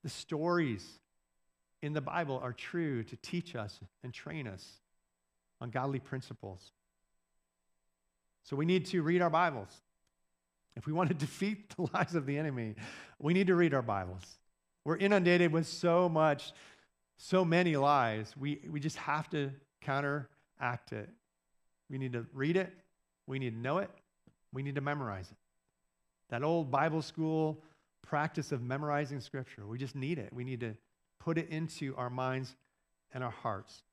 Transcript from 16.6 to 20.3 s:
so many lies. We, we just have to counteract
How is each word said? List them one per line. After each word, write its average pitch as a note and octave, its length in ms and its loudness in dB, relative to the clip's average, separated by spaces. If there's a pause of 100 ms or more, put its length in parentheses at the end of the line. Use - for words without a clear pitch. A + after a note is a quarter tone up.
so F#3 280 2
many E3+ 320 4
lies. B2 600 4
We, C#3+ 320 -4
we D3+ 100 -4
just D#3 180 -4
have D3+ 320 -4
to C#3 220 -2 (300)
counteract C#3 1080 -4